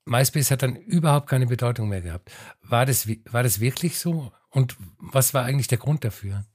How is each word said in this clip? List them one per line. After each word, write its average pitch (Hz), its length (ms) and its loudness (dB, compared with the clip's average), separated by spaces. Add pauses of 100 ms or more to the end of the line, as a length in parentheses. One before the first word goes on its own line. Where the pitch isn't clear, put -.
MySpace 131 440 2
hat 135 140 0
dann 123 120 0
überhaupt 160 540 0
keine 127 160 2
Bedeutung 120 420 -2
mehr 95 140 -4
gehabt. 85 300 -10 (320)
War 120 240 2
das 117 200 0
wi-, 110 220 -4
war 120 140 0
das 110 160 0
wirklich 131 400 -2
so? 160 320 -4 (180)
Und 131 260 0 (220)
was - 380 0
war 127 100 0
eigentlich 135 220 0
der 123 100 0
Grund 151 260 -2
dafür? 101 520 -6